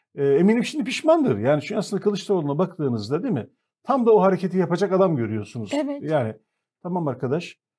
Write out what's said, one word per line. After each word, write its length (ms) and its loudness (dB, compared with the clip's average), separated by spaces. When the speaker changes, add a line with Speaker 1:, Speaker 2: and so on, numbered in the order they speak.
Speaker 1:
E, 100 -2
eminim 400 4
şimdi 200 -6
pişmandır. 540 2
Yani 240 2
şu 160 -6
aslında 240 -4
Kılıçdaroğlu'na 560 -2
baktığınızda 640 -2
değil 120 -2
mi? 120 -4
Tam 240 0
da 80 6
o 60 6
hareketi 380 2
yapacak 340 0
adam 240 4
görüyorsunuz. 580 -6
Speaker 2:
Evet. 280 -4
Speaker 1:
Yani 320 -2
"Tamam 260 -4
arkadaş, 500 -4